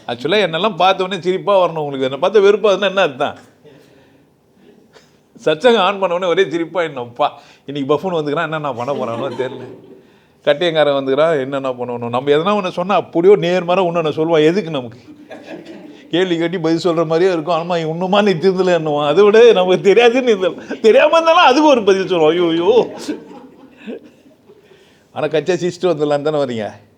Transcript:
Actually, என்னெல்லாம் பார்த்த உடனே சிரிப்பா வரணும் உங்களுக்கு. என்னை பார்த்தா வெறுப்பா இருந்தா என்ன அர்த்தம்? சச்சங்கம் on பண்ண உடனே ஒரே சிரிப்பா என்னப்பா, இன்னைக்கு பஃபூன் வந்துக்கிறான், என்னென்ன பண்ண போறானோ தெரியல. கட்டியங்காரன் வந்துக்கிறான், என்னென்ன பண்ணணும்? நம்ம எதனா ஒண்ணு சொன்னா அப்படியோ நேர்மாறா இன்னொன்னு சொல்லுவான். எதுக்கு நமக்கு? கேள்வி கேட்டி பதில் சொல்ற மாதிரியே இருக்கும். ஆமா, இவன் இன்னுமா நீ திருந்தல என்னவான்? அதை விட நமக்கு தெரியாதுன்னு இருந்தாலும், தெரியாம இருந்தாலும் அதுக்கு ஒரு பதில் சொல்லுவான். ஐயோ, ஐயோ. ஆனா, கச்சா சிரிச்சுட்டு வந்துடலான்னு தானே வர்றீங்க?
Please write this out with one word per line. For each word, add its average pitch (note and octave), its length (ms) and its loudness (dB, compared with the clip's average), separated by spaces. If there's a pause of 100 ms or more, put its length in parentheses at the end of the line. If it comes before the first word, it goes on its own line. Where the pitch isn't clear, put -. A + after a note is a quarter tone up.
Actually, E3 400 -2
என்னெல்லாம் E3+ 280 -4
பார்த்த F#3 280 0
உடனே F#3 180 -6
சிரிப்பா F#3 440 0
வரணும் E3 100 -4
உங்களுக்கு. C#3 360 -4
என்னை C#3 180 -2
பார்த்தா G3+ 140 4
வெறுப்பா G3+ 220 2
இருந்தா G3 220 0
என்ன F#3+ 140 0
அர்த்தம்? C#3 360 -4 (2000)
சச்சங்கம் F#3 420 2
on G3 120 -2
பண்ண F3+ 160 2
உடனே F#3 100 -4
ஒரே F3 240 2
சிரிப்பா E3 320 -4
என்னப்பா, C3+ 580 -4 (260)
இன்னைக்கு C#3 280 -2
பஃபூன் F3 200 -2
வந்துக்கிறான், D#3 300 -4
என்னென்ன D3+ 300 -6
பண்ண B2 200 -6
போறானோ B2+ 380 -6
தெரியல. B2 480 -10 (640)
கட்டியங்காரன் D3 600 0
வந்துக்கிறான், C#3+ 360 0
என்னென்ன C3+ 300 -6
பண்ணணும்? A#2+ 400 -8
நம்ம C3 220 -2
எதனா F#3 320 0
ஒண்ணு F3+ 60 -6
சொன்னா F3+ 260 -4
அப்படியோ F3 420 2
நேர்மாறா F3 400 0
இன்னொன்னு E3 440 -2
சொல்லுவான். D#3+ 240 2
எதுக்கு E3 260 0
நமக்கு? B2 280 -10 (1080)
கேள்வி F3 280 0
கேட்டி E3+ 220 -4
பதில் E3 320 0
சொல்ற E3 140 0
மாதிரியே E3 280 2
இருக்கும். E3 220 -2
ஆமா, E3 100 -4
இவன் E3+ 220 -4
இன்னுமா F3+ 340 0
நீ G#3 100 2
திருந்தல F#3 400 0
என்னவான்? D3+ 360 0
அதை D#3+ 160 4
விட A3 280 6
நமக்கு F#3 420 2
தெரியாதுன்னு A#3+ 300 4
இருந்தாலும், G3+ 580 -2
தெரியாம C#4 360 4
இருந்தாலும் E4 260 4
அதுக்கு D4+ 260 4
ஒரு A#3+ 140 4
பதில் F#3+ 240 2
சொல்லுவான். D#3+ 220 2
ஐயோ, E3+ 200 2
ஐயோ. F3+ 440 2 (2250)
ஆனா, C#3 160 -6
கச்சா D3+ 260 -2
சிரிச்சுட்டு F3 400 -2
வந்துடலான்னு D3 280 0
தானே D3+ 160 -2
வர்றீங்க? A#2 420 -6 (180)